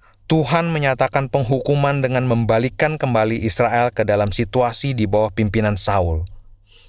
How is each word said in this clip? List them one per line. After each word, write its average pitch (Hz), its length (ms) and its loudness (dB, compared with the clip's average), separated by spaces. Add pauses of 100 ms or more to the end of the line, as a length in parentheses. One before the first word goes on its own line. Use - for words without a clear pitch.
(260)
Tuhan 160 480 0
menyatakan 139 560 0
penghukuman 139 720 0
dengan 127 240 0
membalikkan 120 720 0
kembali 113 480 0
Israel 120 480 0
ke - 80 0
dalam 104 320 0
situasi 123 640 -2
di 110 80 0
bawah 107 240 2
pimpinan 107 480 0
Saul. 87 480 0 (640)